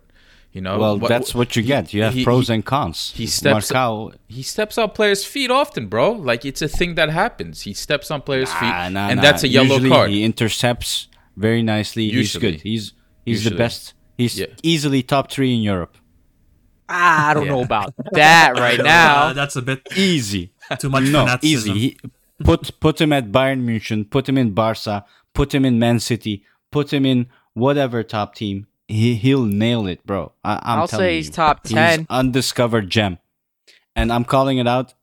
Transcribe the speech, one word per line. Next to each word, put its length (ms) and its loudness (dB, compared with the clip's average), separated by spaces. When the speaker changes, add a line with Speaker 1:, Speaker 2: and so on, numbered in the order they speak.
Speaker 1:
You 80 -12
know, 180 -4
Speaker 2:
Well, 200 2
Speaker 1:
what, 100 -2
Speaker 2:
that's 260 -2
what 220 -2
you 60 0
Speaker 1:
he, 60 -2
Speaker 2:
get. 260 -2
You 80 0
have 100 0
Speaker 1:
he, 100 -2
Speaker 2:
pros 260 2
Speaker 1:
he, 60 0
Speaker 2:
and 120 -2
cons. 500 -4
Speaker 1:
he 100 -6
steps, 460 0
Speaker 2:
Marcao 420 -2
Speaker 1:
he 140 -16
steps 340 -6
on 140 0
players' 340 0
feet 260 -4
often, 360 -2
bro. 260 2
Like, 320 -4
it's 160 -8
a 80 -4
thing 280 -2
that 120 0
happens. 540 -4
He 100 -10
steps 380 -6
on 100 -6
players' 320 -4
feet, 160 -4
Speaker 2:
Nah, 220 -4
nah, 180 -4
Speaker 1:
and 80 0
Speaker 2:
nah. 60 0
Speaker 1:
that's 200 6
a 60 0
yellow 280 4
Speaker 2:
Usually 120 2
Speaker 1:
card. 220 4
Speaker 2:
he 120 0
intercepts 880 -2
very 240 0
nicely. 420 -2
Speaker 1:
Usually. 160 0
Speaker 2:
He's 160 -2
good. 240 -2
He's, 220 -6
he's 100 -12
the 0 -
Speaker 1:
Usually. 120 0
Speaker 2:
best. 380 -4
He's 200 -2
Speaker 1:
Yeah. 80 -4
Speaker 2:
easily 400 0
top 280 -2
three 240 0
in 80 0
Europe. 340 -4
Speaker 3:
I 440 2
don't 140 0
Speaker 1:
Yeah. 60 -2
Speaker 3:
know 100 -2
about 320 -4
that 400 8
Speaker 1:
<laughs> 60 0
Speaker 3:
right 200 2
Speaker 4:
Uh, 40 0
Speaker 3:
now. 500 6
Speaker 4:
that's 240 -6
a 60 -6
bit 180 -4
Speaker 2:
Easy. 560 0
Speaker 4:
too 120 -4
much 140 2
Speaker 2:
No, 200 4
Speaker 4:
fanaticism. 520 0
Speaker 2:
easy. 20 0
He, 200 -2
put, 360 0
put 200 0
him 140 2
at 180 -2
Bayern 320 2
München, 460 -4
put 180 -2
him 80 0
in 160 2
Barca, 540 -2
put 220 -2
him 100 2
in 140 2
Man 220 2
City, 440 -6
put 220 -4
him 140 0
in 220 2
whatever 480 0
top 320 -6
team. 320 -8
He, 260 2
he'll 320 2
nail 400 0
it, 180 -8
bro. 280 -6
I, 120 -2
I'm 240 -2
Speaker 3:
I'll 80 -2
Speaker 2:
telling 160 -2
Speaker 3:
say 120 0
he's 120 -6
Speaker 2:
you. 40 -14
Speaker 3:
top 340 0
Speaker 2:
He's 80 -8
Speaker 3:
ten. 360 2
Speaker 2:
undiscovered 800 0
gem. 280 0
And 160 0
I'm 120 0
calling 340 2
it 80 0
out. 260 -2